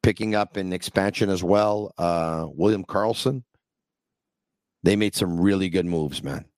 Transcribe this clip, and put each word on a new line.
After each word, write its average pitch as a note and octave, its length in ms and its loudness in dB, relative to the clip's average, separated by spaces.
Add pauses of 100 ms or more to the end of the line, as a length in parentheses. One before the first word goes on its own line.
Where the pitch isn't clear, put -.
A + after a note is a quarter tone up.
Picking G#2+ 320 2
up G#2 220 -2
in F#2 140 -4
expansion G2 580 -2
as F#2 140 0
well, G#2 540 2
uh, E2 500 -2
William F#2 360 0
Karlsson. B2 600 -2 (1400)
They G2 120 6
made G#2 200 0
some F2 240 -2
really F#2+ 300 2
good F2 160 0
moves, D#2+ 360 -4
man. C#2 240 -10 (120)